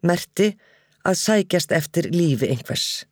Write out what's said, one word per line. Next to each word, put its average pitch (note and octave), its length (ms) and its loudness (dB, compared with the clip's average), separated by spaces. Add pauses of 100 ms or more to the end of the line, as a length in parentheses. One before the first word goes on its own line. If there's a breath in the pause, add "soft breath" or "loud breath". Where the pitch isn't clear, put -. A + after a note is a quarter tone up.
merkti F3 500 0 (520 soft breath)
að F#3 160 0
sækjast F#3+ 500 0
eftir D#3+ 400 0
lífi D3 400 2
einhvers. - 600 -6